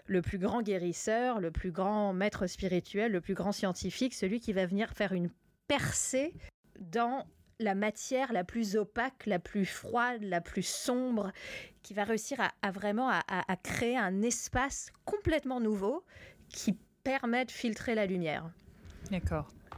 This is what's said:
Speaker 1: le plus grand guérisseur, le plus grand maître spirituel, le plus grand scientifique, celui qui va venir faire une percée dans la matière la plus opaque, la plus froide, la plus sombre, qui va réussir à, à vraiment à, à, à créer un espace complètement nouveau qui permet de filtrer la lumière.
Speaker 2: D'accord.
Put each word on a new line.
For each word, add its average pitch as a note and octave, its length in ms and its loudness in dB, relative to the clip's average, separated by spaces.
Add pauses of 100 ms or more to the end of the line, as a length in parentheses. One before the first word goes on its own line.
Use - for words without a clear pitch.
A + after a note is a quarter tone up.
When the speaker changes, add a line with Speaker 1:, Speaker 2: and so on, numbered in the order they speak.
Speaker 1:
le F3+ 160 2
plus - 160 -2
grand G3+ 240 2
guérisseur, G#3 800 0
le E3 100 0
plus E3+ 220 -2
grand G3+ 400 2
maître G3 340 0
spirituel, F#3+ 640 0
le F3+ 100 2
plus F#3+ 140 -2
grand F#3 160 0
scientifique, G3+ 640 0
celui G3 240 0
qui A3+ 140 -4
va F#3+ 120 2
venir G3 280 0
faire G3 200 0
une F3 180 0 (360)
percée C#4 680 0 (440)
dans A#3 480 0 (340)
la G#3 140 2
matière A#3+ 580 0
la F#3 120 2
plus G#3+ 320 0
opaque, A#3 500 0
la F#3 140 2
plus G3 260 0
froide, A#3+ 560 0
la F3+ 180 0
plus F3+ 220 -4
sombre, B3 720 0 (500)
qui - 100 -16
va G3+ 120 0
réussir A3+ 360 0
à, F#3+ 120 2 (100)
à G3+ 80 2
vraiment G#3 380 0
à, F#3 180 4
à, F#3 240 -2
à F#3 60 2
créer A#3 400 0
un G3 260 2
espace - 680 -2 (120)
complètement D#4 540 0
nouveau G#3+ 460 2 (460)
qui - 280 0 (240)
permet B3+ 420 2
de A#3 60 -8
filtrer A3+ 460 -2
la G#3 100 2
lumière. E3 420 0 (640)
Speaker 2:
D'accord. E3 380 -2 (280)